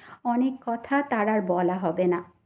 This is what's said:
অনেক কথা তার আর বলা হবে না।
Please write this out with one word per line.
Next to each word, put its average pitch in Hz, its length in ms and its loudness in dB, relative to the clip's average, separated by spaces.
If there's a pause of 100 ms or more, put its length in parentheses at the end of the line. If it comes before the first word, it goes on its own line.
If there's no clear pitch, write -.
(240)
অনেক 247 300 0 (120)
কথা 240 360 -2
তার 220 280 0
আর 214 120 2
বলা 180 360 0
হবে 180 300 0
না। 175 160 0 (220)